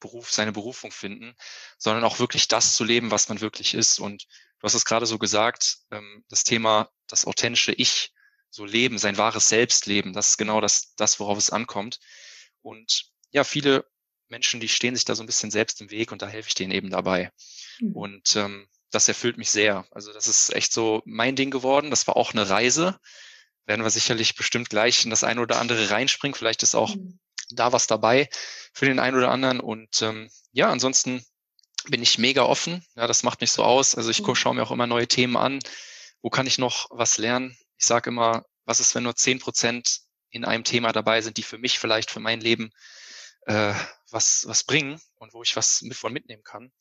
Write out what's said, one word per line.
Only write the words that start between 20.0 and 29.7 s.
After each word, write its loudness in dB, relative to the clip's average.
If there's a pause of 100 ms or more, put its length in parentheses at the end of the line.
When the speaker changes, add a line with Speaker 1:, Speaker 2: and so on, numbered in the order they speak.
Speaker 1:
das -6
ist 2
echt 0
so 0
mein -2
Ding 0
geworden. 2
Das 0
war 2
auch 2
eine 0
Reise. 2 (640)
Werden -2
wir 2
sicherlich 0
bestimmt -2
gleich 4
in -4
das 2
eine 0
oder 2
andere 0
reinspringen. 0
Vielleicht -2
ist 4
auch 0
Speaker 2:
Mhm. -14 (320)
Speaker 1:
da 2
was 2
dabei 2 (460)
für -2
den 2
einen 2
oder 4
anderen. 0
Und, -4